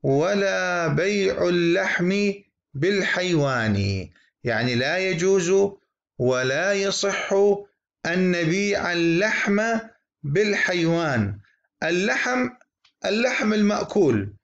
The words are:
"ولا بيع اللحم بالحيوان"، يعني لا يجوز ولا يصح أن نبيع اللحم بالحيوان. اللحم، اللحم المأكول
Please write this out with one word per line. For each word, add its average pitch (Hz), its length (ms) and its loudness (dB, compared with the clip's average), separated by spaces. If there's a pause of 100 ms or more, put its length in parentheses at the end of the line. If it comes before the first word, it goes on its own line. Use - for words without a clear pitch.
"ولا 180 840 0
بيع 190 600 0
اللحم 185 840 0 (420)
بالحيوان"، 135 1300 0 (360)
يعني 120 320 -2
لا 139 220 0
يجوز 185 540 0 (680)
ولا 127 540 0
يصح 196 600 -2 (720)
أن 180 260 2
نبيع 175 600 0
اللحم 185 680 0 (640)
بالحيوان. 165 1160 0 (440)
اللحم، 247 680 -2 (560)
اللحم 214 480 0
المأكول 202 800 0 (100)